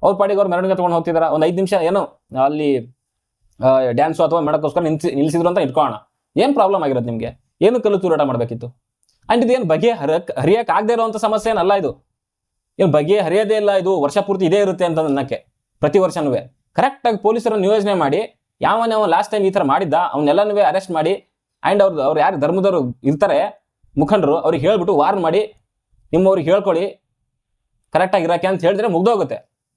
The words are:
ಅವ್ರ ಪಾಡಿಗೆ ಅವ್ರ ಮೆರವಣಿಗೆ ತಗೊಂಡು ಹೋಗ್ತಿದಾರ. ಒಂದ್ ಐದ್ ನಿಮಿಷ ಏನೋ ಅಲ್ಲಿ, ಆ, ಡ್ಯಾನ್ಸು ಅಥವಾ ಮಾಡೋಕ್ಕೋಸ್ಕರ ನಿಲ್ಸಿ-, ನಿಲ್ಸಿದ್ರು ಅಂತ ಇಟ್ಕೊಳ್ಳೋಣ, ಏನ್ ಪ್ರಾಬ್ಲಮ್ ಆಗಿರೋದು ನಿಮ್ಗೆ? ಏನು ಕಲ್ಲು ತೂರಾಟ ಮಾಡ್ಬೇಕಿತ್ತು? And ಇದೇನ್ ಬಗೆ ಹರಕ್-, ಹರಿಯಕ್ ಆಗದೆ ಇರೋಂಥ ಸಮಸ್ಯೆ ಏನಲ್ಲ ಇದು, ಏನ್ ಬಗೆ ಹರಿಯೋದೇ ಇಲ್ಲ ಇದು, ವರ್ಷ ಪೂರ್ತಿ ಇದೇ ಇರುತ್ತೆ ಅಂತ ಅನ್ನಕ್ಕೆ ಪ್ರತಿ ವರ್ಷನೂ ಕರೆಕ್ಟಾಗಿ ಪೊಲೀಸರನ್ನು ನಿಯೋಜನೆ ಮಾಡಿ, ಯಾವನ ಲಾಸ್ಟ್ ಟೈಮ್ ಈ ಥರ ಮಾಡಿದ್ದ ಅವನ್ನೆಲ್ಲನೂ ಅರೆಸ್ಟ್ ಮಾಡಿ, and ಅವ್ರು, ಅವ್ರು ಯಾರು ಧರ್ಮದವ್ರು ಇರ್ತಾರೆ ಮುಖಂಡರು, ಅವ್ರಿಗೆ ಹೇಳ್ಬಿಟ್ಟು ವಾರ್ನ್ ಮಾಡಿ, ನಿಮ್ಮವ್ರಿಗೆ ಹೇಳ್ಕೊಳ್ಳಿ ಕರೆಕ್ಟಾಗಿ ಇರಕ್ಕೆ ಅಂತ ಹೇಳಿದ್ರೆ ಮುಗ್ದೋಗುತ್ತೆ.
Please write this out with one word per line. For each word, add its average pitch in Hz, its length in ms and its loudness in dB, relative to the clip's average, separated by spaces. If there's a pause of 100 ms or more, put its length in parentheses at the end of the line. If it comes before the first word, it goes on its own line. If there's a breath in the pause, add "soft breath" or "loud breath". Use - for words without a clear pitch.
ಅವ್ರ 190 140 2
ಪಾಡಿಗೆ 196 220 0
ಅವ್ರ 196 100 2
ಮೆರವಣಿಗೆ 185 260 0
ತಗೊಂಡು 175 200 0
ಹೋಗ್ತಿದಾರ. 165 280 0
ಒಂದ್ 156 220 0
ಐದ್ 170 120 0
ನಿಮಿಷ 190 160 -2
ಏನೋ 180 480 -2 (240)
ಅಲ್ಲಿ, 143 440 -2 (760)
ಆ, 131 260 4
ಡ್ಯಾನ್ಸು 151 340 0
ಅಥವಾ 160 160 0
ಮಾಡೋಕ್ಕೋಸ್ಕರ 151 400 -2
ನಿಲ್ಸಿ-, 156 340 -2
ನಿಲ್ಸಿದ್ರು 160 340 0
ಅಂತ 180 100 0
ಇಟ್ಕೊಳ್ಳೋಣ, 135 400 -2 (380)
ಏನ್ 269 180 2
ಪ್ರಾಬ್ಲಮ್ 196 280 2
ಆಗಿರೋದು 127 240 -2
ನಿಮ್ಗೆ? 117 380 -10 (160)
ಏನು 226 200 2
ಕಲ್ಲು 208 180 0
ತೂರಾಟ 165 220 0
ಮಾಡ್ಬೇಕಿತ್ತು? 120 460 -4 (680)
And 240 100 2
ಇದೇನ್ 247 200 0
ಬಗೆ 180 280 2
ಹರಕ್-, 156 480 -4
ಹರಿಯಕ್ 202 300 0
ಆಗದೆ 214 220 0
ಇರೋಂಥ 226 240 -2
ಸಮಸ್ಯೆ 214 360 -2
ಏನಲ್ಲ 196 220 2
ಇದು, 170 320 -4 (720)
ಏನ್ 185 140 2
ಬಗೆ 156 280 2
ಹರಿಯೋದೇ 202 360 0
ಇಲ್ಲ 202 160 0
ಇದು, 185 280 0
ವರ್ಷ 143 180 -2
ಪೂರ್ತಿ 190 280 -2
ಇದೇ 190 140 2
ಇರುತ್ತೆ 190 240 0
ಅಂತ 175 140 0
ಅನ್ನಕ್ಕೆ 139 480 -4 (320)
ಪ್ರತಿ 151 200 2
ವರ್ಷನೂ 160 360 0 (380)
ಕರೆಕ್ಟಾಗಿ 247 440 0
ಪೊಲೀಸರನ್ನು 220 440 0
ನಿಯೋಜನೆ 202 340 0
ಮಾಡಿ, 165 420 -2 (240)
ಯಾವನ 226 320 0 (140)
ಲಾಸ್ಟ್ 180 260 0
ಟೈಮ್ 208 120 0
ಈ 190 60 2
ಥರ 190 120 -2
ಮಾಡಿದ್ದ 160 320 0 (180)
ಅವನ್ನೆಲ್ಲನೂ 175 440 0
ಅರೆಸ್ಟ್ 185 340 0
ಮಾಡಿ, 165 520 -4 (280)
and 202 120 2
ಅವ್ರು, 175 180 2
ಅವ್ರು 151 200 0
ಯಾರು 175 160 2
ಧರ್ಮದವ್ರು 165 680 -2
ಇರ್ತಾರೆ 160 600 0 (340)
ಮುಖಂಡರು, 160 380 2
ಅವ್ರಿಗೆ 160 320 0
ಹೇಳ್ಬಿಟ್ಟು 190 280 0
ವಾರ್ನ್ 180 260 0
ಮಾಡಿ, 185 320 -2 (580)
ನಿಮ್ಮವ್ರಿಗೆ 180 380 2
ಹೇಳ್ಕೊಳ್ಳಿ 190 560 -2 (840)
ಕರೆಕ್ಟಾಗಿ 185 320 2
ಇರಕ್ಕೆ 170 240 -2
ಅಂತ 190 160 -2
ಹೇಳಿದ್ರೆ 202 240 0
ಮುಗ್ದೋಗುತ್ತೆ. 175 640 -2 (260)